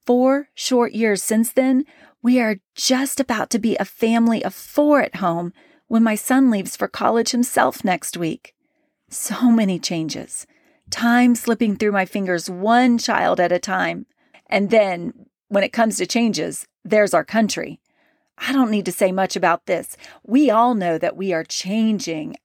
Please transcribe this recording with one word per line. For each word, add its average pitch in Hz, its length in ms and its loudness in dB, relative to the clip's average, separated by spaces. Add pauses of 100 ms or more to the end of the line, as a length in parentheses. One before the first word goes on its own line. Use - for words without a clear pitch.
four 262 480 2
short - 380 0
years 208 320 0
since 226 300 0
then, 262 320 2 (360)
we 247 200 4
are 214 160 0 (180)
just 269 460 -2
about 226 300 -4
to 233 80 -2
be 220 180 0
a 190 80 -2
family 226 580 0
of - 100 -6
four 294 480 2
at - 140 -4
home 175 380 -4 (340)
when 226 160 2
my 220 120 2
son 262 360 2
leaves 196 240 -4
for - 140 -4
college 226 420 0
himself - 540 0
next - 320 -4
week. - 360 -6 (540)
So - 420 -2
many 208 300 2
changes. - 680 -6 (460)
Time 240 440 4
slipping 220 420 0
through 208 160 0
my 190 120 0
fingers, 185 440 -4
one 233 480 2
child 180 420 0
at 175 120 2
a 180 80 2
time. 180 460 -4 (420)
And 202 220 0
then, 190 440 0 (340)
when 202 160 0
it 202 100 -4
comes 220 240 0
to 180 80 -4
changes, 180 640 -2 (160)
there's 208 300 2
our 160 100 2
country. 202 560 -2 (580)
I - 140 -6
don't 262 180 2
need 208 160 0
to 180 60 -4
say 185 200 0
much 185 240 -2
about 170 300 0
this. - 320 -6 (260)
We 262 280 2
all 233 240 2
know 175 240 -2
that 170 180 -4
we 190 160 -4
are 160 100 -2
changing 190 1000 -4